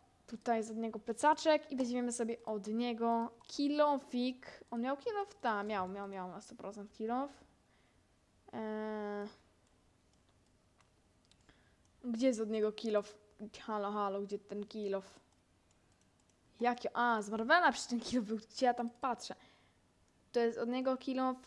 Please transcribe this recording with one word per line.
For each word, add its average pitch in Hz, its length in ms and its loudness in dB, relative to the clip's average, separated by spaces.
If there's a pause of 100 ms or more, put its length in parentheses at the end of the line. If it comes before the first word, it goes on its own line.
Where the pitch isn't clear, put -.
(260)
Tutaj 233 320 0
jest 220 120 -2
od 214 60 -6
niego 226 220 -4
plecaczek 302 720 4
i 262 40 -4
weźmiemy 240 360 0
sobie 233 320 -2
od 208 220 -4
niego 233 640 0 (160)
kilofik. 285 1200 0
On 233 100 -4
miał 262 160 0
kilof? 403 440 -4
Ta, 214 220 0
miał, 202 260 -2
miał, 196 200 -8
miał 190 200 -8
na 180 120 -12
sto - 140 -18
procent 202 380 -12
kilof. 247 380 -2 (1200)
Eee, 214 760 -6 (2750)
gdzie 240 220 0
jest 226 140 4
od 214 100 -2
niego 214 220 2
kilof? 208 460 -2 (420)
Halo, 208 320 -4
halo, 202 280 0
gdzie 202 180 -6
ten 208 280 -8
kilof? 196 540 -6 (1400)
Jakie? 240 360 0
A, 233 260 2
z 202 80 -8
Marvela 269 420 6
przecież - 160 -8
ten 240 120 -2
kilof 240 240 0
był, 214 120 -2
gdzie - 300 -2
ja 254 80 6
tam 233 160 -4
patrzę. - 440 -4 (1000)
To 240 80 4
jest 233 180 2
od 233 100 0
niego 262 280 2
kilof 262 400 0 (100)